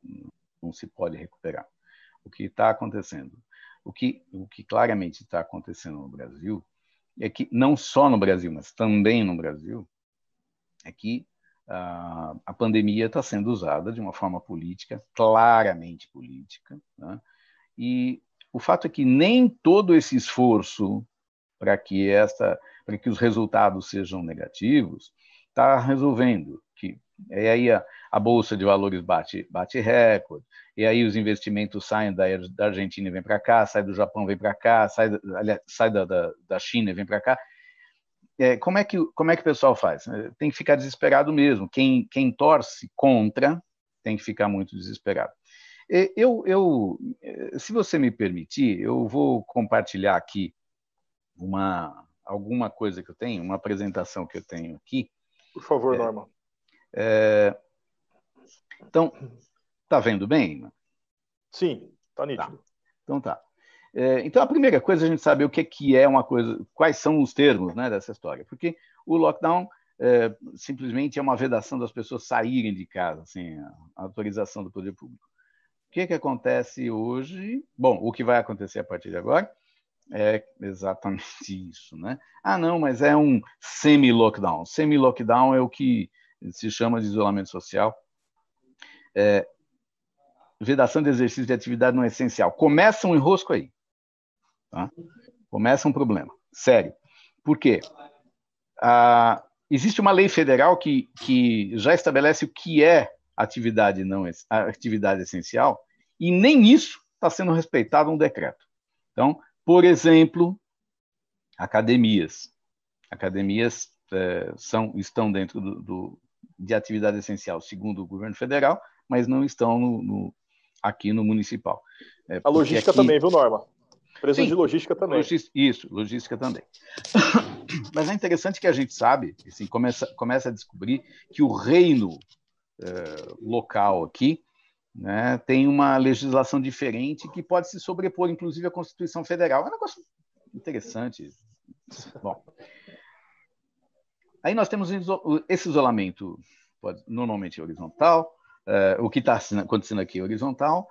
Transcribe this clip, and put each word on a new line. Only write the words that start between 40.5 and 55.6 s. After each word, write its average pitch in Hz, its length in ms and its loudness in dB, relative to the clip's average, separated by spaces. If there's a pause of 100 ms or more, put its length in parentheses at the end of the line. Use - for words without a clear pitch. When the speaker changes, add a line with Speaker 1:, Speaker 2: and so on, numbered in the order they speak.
Speaker 1:
ficar 147 220 0
desesperado 139 560 0
mesmo. 139 360 2
Quem, 131 400 2
quem 135 220 -2
torce 143 640 0
contra 131 640 2 (400)
tem 110 140 -6
que 104 80 -10
ficar 104 240 -4
muito 98 300 -6
desesperado. 95 560 -8 (580)
É, 190 240 2
eu, 233 320 2
eu, 170 500 0 (240)
é, - 380 -12
se - 140 -12
você 208 260 0
me 131 100 4
permitir, 98 720 -2
eu 117 260 -2
vou 127 380 -2
compartilhar 101 720 -2
aqui 90 400 -6 (800)
uma, 92 720 -6 (160)
alguma 104 460 -6
coisa 95 340 -8
que - 80 -20
eu 82 40 -20
tenho, 110 280 -8
uma 92 120 -6
apresentação 95 720 -8
que 80 120 -14
eu 87 80 -14
tenho 82 320 -14
aqui. - 340 -10 (420)
Speaker 2:
Por - 100 -20